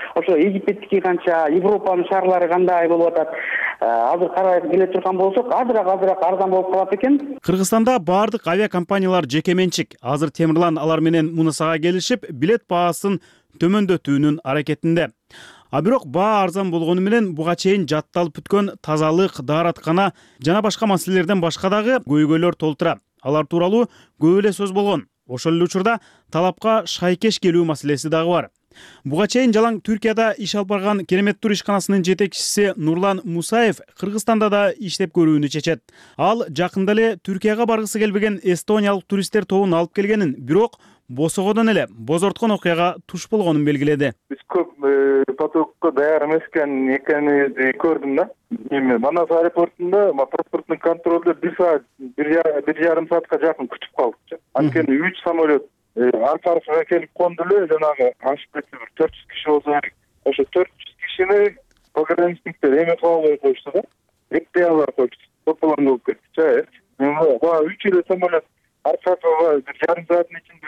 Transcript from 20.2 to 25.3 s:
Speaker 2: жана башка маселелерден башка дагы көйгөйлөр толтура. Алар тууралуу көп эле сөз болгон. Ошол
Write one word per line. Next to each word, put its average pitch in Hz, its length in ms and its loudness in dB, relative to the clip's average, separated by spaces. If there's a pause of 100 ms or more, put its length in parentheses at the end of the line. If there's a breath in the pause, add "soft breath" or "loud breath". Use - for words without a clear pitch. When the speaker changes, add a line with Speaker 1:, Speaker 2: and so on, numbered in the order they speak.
Speaker 2:
жана 175 180 2
башка 214 240 -2
маселелерден 185 540 0
башка 170 300 -2
дагы 214 340 0
көйгөйлөр 151 520 2
толтура. 156 420 -2 (240)
Алар 147 240 0
тууралуу 185 400 0 (340 soft breath)
көп 175 220 4
эле 202 100 2
сөз 196 200 -6
болгон. 196 340 -2 (220)
Ошол 127 260 -2